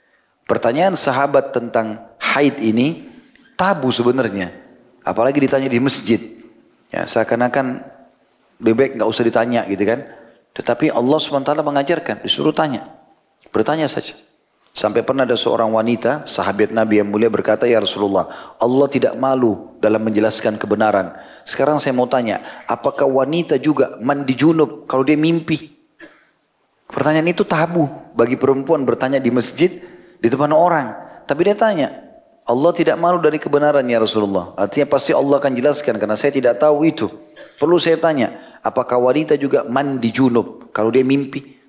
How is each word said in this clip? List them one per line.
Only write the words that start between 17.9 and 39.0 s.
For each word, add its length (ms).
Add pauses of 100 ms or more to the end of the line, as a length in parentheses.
Allah 240
tidak 320
malu 640
dalam 240
menjelaskan 480
kebenaran. 640 (240)
Sekarang 400
saya 160
mau 80
tanya, 380 (260)
apakah 380
wanita 500
juga 400
mandi 400
junub 480
kalau 160
dia 160
mimpi?" 560 (1120)
Pertanyaan 400
itu 160
tabu 480 (240)
bagi 240
perempuan 480
bertanya 320
di 160
masjid, 480 (380)
di 100
depan 240
orang. 400 (320)
Tapi 160
dia 160
tanya, 300 (580)
"Allah 240
tidak 320
malu 160
dari 240
kebenaran 400
ya 160
Rasulullah." 560
Artinya 320
pasti 240
Allah 320
akan 160
jelaskan 400
karena 160
saya 160
tidak 320
tahu 240
itu. 240 (480)
Perlu 240
saya 160
tanya, 640
apakah 340
wanita 380